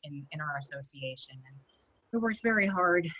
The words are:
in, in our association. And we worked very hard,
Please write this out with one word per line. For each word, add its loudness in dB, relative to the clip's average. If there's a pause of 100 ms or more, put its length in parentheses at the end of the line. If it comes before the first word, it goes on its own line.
in, -12
in -8
our -4
association. -10 (120)
And -20 (560)
we -2
worked -2
very 4
hard, 4 (120)